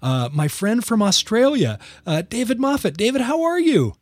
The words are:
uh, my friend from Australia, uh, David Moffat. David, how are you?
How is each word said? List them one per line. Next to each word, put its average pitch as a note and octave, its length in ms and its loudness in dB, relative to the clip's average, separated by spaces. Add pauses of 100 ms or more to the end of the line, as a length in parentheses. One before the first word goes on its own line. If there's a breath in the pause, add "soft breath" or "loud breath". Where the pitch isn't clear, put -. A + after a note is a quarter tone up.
uh, C3 300 -2
my D3 160 0
friend G#3 360 -2
from A3 180 0
Australia, G#3 760 2 (280 loud breath)
uh, F3+ 160 -2
David A#3+ 380 -2
Moffat. C4+ 360 0
David, B3 260 0
how C#4+ 200 -2
are E4+ 180 0
you? A3+ 420 2